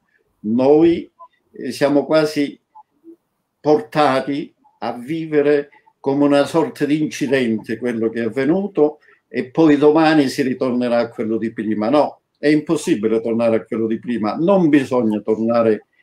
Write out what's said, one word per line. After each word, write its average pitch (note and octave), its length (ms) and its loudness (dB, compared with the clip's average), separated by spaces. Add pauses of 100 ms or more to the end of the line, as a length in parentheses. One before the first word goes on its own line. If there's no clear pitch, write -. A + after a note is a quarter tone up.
(400)
noi, C#3+ 680 2 (420)
eh, C3 200 -12
siamo C#3+ 320 0
quasi D3+ 560 -2 (960)
portati D3 960 0 (240)
a A#2 140 -6
vivere D3 760 -2 (280)
come C#3+ 260 0
una C#3+ 200 4
sorta D3 400 -2
di D3+ 180 0
incidente A#2+ 760 -2
quello A2+ 300 -4
che A#2 120 -8
è A#2 60 -2
avvenuto, D3+ 760 -2 (280)
e B2 220 -8
poi D#3+ 260 4
domani D3+ 520 4
si C#3+ 140 -4
ritornerà B2 560 -2
a A2+ 100 0
quello A2+ 280 -6
di A2+ 160 -4
prima. G#2+ 380 -4
No, C#3+ 300 0 (180)
è - 80 -4
impossibile D3 720 0
tornare A2+ 360 0
a A2 80 -4
quello A2+ 240 -4
di A2+ 100 -4
prima, G#2 380 -6
non F3 320 2
bisogna B2+ 520 0
tornare A2 680 0 (160)